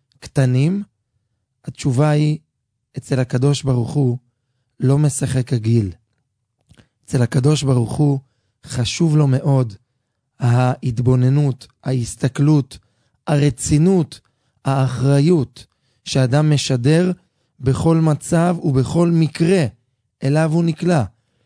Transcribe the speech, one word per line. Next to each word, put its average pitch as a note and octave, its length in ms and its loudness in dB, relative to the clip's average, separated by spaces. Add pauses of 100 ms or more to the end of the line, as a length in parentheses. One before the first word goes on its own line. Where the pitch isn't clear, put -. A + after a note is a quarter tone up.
(200)
קטנים. C#3+ 640 0 (840)
התשובה C#3+ 460 -2
היא, D3+ 280 0 (580)
אצל C3 240 -4
הקדוש C3+ 420 0
ברוך B2 300 -2
הוא B2+ 260 0 (640)
לא C3+ 180 2
משחק C3+ 540 -2
הגיל. A2+ 380 0 (1120)
אצל B2+ 180 0
הקדוש C#3 400 0
ברוך B2 300 0
הוא C#3 260 0 (480)
חשוב D3+ 500 -2
לו D3+ 100 4
מאוד C3 480 0 (640)
ההתבוננות, B2+ 1300 0 (180)
ההסתכלות, C3+ 960 -2 (480)
הרצינות, D3+ 920 0 (440)
האחריות C3+ 1040 0 (380)
שאדם C#3 460 0
משדר D3+ 600 0 (480)
בכל C3+ 360 0
מצב E3 680 0
ובכל D3 480 0
מקרה E3 560 0 (580)
אליו D3+ 280 0
הוא E3+ 120 0
נקלע. E3 400 0 (400)